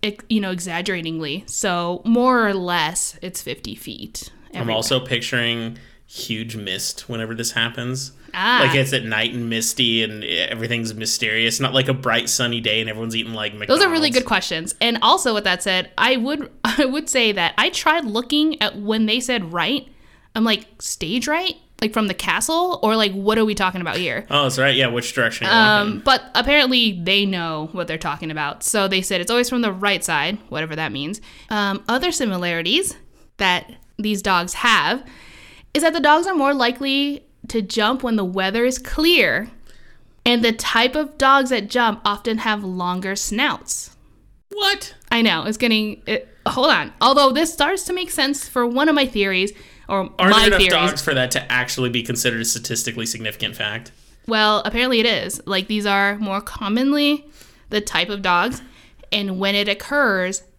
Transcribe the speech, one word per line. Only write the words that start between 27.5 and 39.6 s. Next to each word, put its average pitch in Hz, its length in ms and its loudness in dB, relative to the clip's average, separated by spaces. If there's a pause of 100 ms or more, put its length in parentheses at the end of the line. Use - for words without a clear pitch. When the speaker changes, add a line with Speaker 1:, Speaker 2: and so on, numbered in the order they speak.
Speaker 1:
what 180 160 -6
they're 160 100 -4
talking 156 320 -6
about. 151 320 -6
So 202 260 0
they 185 140 2
said 185 180 -2
it's 175 100 -4
always 247 200 2
from 247 120 0
the 214 100 0
right 196 320 0
side, 165 340 -2 (100)
whatever 151 280 -6
that 156 160 -4
means. 147 280 -8 (300)
Um, 202 380 -2
other 262 240 0
similarities 180 840 -2 (420)
that 185 320 0 (280)
these 208 220 -2
dogs 180 340 0
have 214 480 2 (680)
is 277 100 -6
that 320 120 2
the 330 60 -2
dogs 302 260 6
are 381 80 -2
more 277 180 2
likely 277 720 0 (240)
to 226 140 -2
jump 220 400 0
when 233 140 0
the 202 80 0
weather 190 420 0
is 254 120 0
clear, 240 720 2 (760)